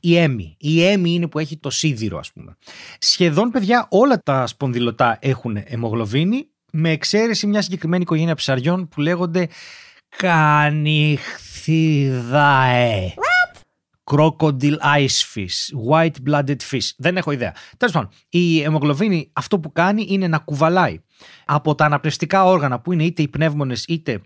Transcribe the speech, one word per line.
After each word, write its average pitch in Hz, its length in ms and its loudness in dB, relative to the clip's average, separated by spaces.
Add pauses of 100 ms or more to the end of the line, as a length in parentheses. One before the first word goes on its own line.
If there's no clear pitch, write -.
Η 170 160 4
έμι. 123 420 0
Η 160 260 0
έμι 185 300 2
είναι 175 120 -2
που 151 120 -6
έχει 156 180 -8
το 147 140 -10
σίδηρο, 110 480 -4
ας - 140 -16
πούμε. - 240 -20 (420)
Σχεδόν, 180 520 2
παιδιά, 233 400 0
όλα 240 320 4
τα 131 240 0
σπονδυλωτά 120 760 0
έχουν 120 440 -4
αιμογλωβίνη, 117 840 -2 (240)
με 160 180 0
εξαίρεση 208 560 0
μια 208 160 0
συγκεκριμένη 180 400 -2
οικογένεια 165 320 0
ψαριών 151 540 -2
που - 120 -8
λέγονται 170 480 -2 (720)
Cannichthydae. 151 1000 2 (2000)
What? 719 480 -2 (480)
Crocodile 147 680 2 (200)
ice 139 240 0 (120)
fish, - 360 -8 (180)
white 160 280 2 (100)
blooded 143 340 0 (100)
fish. 127 260 -4
Δεν 175 200 -2
έχω 175 140 -4
ιδέα. 120 240 -4 (220)
Τέλος 233 180 0
πάντων, 127 160 -2 (180)
η 170 340 2
αιμογλωβίνη 156 720 0
αυτό - 280 -4
που 156 120 -12
κάνει 202 360 0
είναι 190 200 0
να 160 100 0
κουβαλάει 151 640 0 (440)
από 147 300 0
τα 151 100 2
αναπνευστικά 151 600 0
όργανα 143 360 2
που 175 120 -6
είναι 160 120 0
είτε 165 180 -2
οι 143 60 -2
πνεύμονες 143 600 -2
είτε 156 380 -4